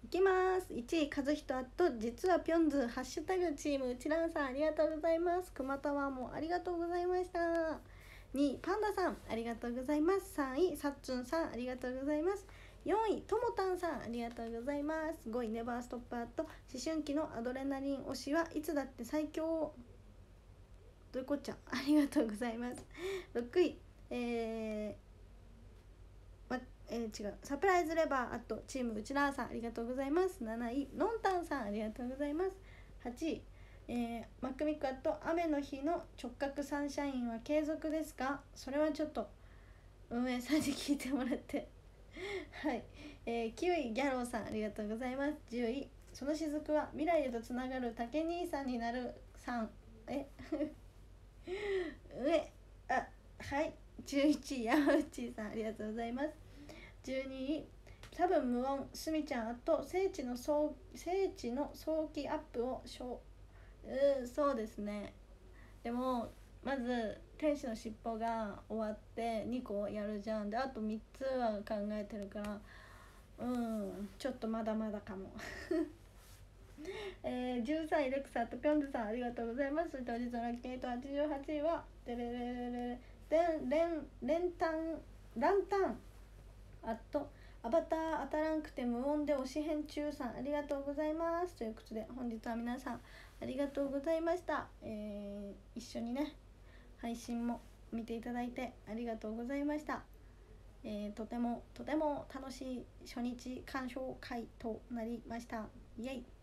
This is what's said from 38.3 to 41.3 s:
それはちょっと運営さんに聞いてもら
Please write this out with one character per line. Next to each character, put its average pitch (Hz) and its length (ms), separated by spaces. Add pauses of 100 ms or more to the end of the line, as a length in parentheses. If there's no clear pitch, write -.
そ - 160
れ 277 100
は 302 120
ち 302 120
ょ - 20
っ 294 60
と - 180 (800)
運 247 200
営 247 120
さ 254 140
ん - 20
に 294 60
聞 285 320
い - 20
て 254 120
も 262 140
ら 240 100